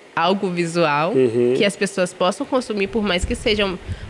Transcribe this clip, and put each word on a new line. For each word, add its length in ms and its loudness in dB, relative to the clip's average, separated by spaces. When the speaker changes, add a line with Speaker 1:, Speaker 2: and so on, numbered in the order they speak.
Speaker 1:
algo 360 2
visual 600 0
Speaker 2:
Uhum. 440 4
Speaker 1:
que 80 4
as 100 0
pessoas 380 -2
possam 320 0
consumir, 420 -2
por 140 -2
mais 240 0
que 80 -4
seja 320 0
um, 100 -2